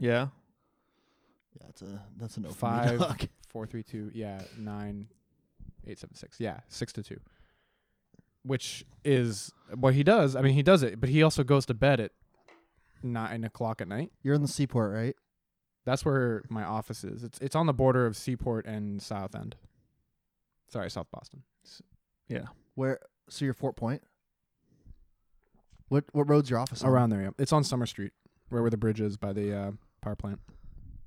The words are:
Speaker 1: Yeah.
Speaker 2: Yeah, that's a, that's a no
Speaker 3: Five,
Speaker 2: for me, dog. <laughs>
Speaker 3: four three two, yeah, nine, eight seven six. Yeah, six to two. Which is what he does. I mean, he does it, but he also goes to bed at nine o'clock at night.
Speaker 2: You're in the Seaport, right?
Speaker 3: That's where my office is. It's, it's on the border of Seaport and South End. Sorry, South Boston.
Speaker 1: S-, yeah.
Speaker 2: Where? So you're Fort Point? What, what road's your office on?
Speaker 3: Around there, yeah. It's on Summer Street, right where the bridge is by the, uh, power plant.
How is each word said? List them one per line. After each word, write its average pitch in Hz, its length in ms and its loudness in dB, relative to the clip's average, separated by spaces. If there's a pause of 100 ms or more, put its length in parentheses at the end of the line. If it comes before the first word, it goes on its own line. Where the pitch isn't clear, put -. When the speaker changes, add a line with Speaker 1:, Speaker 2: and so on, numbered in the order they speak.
Speaker 1:
Yeah. 123 280 2 (1300)
Speaker 2:
Yeah, - 120 -20
that's - 160 -20
a, - 200 -12 (140)
that's 117 200 -12
a 113 40 -8
no 85 100 -8
Speaker 3:
Five, 117 360 0
Speaker 2:
for 120 80 2
me, 120 40 -2
dog. - 380 -2
<laughs> - 120 -20
Speaker 3:
four 110 180 -10
three 110 160 -10
two, 107 320 -10
yeah, 101 280 -10 (160)
nine, 104 500 -10 (800)
eight 107 140 -14
seven - 160 -20
six. - 240 -16
Yeah, 107 280 -6
six - 260 -10
to 107 80 -10
two. - 180 -14 (1200)
Which - 420 -6 (200)
is 123 480 0 (220)
what 131 200 4
he 143 80 4
does. 160 340 6
I 131 60 0
mean, 135 120 6
he 143 80 4
does 170 200 8
it, 113 180 -2
but 127 80 2
he 151 140 6
also 156 220 4
goes 139 220 4
to 127 80 -2
bed 131 260 4
at 104 120 -4 (880)
nine 113 420 -4
o'clock 113 360 -4
at 92 80 -8
night. 113 240 -4 (100)
Speaker 2:
You're 139 120 2
in 147 80 4
the 143 60 0
Seaport, 120 440 0
right? 113 240 -4 (680)
Speaker 3:
That's 131 200 -2
where 123 440 2
my 110 160 -6
office 107 400 -6
is. 104 200 -10
It's, 113 160 -14
it's 139 160 -4
on 165 100 2
the 151 60 4
border 127 340 4
of 110 100 -2
Seaport 120 500 -4
and 104 360 -6
South 98 320 -8
End. 110 220 -12 (1120)
Sorry, 98 220 -8
South - 220 -10
Boston. - 300 -18 (220)
Speaker 1:
S-, - 180 -20 (460)
yeah. - 180 -8 (300)
Speaker 2:
Where? 131 240 -2 (280)
So - 160 -6
you're 131 100 0
Fort 135 220 -4
Point? 117 260 -4 (1900)
What, 143 240 2
what 147 180 2
road's 147 180 6
your 123 100 0
office 123 260 -4
on? 131 60 4
Speaker 3:
Around 123 200 6
there, 101 120 0
yeah. 95 160 -4
It's 139 140 0
on 147 120 6
Summer 123 220 -2
Street, 101 260 -8 (380)
right 120 100 0
where 117 100 2
the 113 60 0
bridge 107 240 2
is 104 160 -2
by 101 160 -4
the, 101 220 -2
uh, 101 160 -4 (300)
power 104 160 -8
plant. - 240 -8 (680)